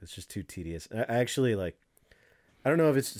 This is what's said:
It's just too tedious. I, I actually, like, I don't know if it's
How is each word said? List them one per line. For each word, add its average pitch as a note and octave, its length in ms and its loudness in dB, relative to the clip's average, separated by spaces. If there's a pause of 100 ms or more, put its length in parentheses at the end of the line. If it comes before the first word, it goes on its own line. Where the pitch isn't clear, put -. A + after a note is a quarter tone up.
It's F2+ 120 -16
just - 160 -14
too G#2 120 -6
tedious. E2 520 -8
I, A2 60 -4
I A#2 160 0
actually, B2 400 2
like, F2+ 220 -4 (840)
I C3 60 0
don't D3+ 100 4
know D#3+ 120 6
if C3+ 60 4
it's C3+ 120 2 (120)